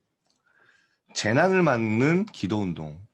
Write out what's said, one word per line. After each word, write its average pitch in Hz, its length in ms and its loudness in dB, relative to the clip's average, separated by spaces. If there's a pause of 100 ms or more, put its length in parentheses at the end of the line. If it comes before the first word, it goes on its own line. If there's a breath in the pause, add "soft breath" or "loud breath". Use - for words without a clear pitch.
(1160 soft breath)
재난을 175 480 2
막는 127 600 2
기도 107 340 -4
운동. 82 400 -8 (140)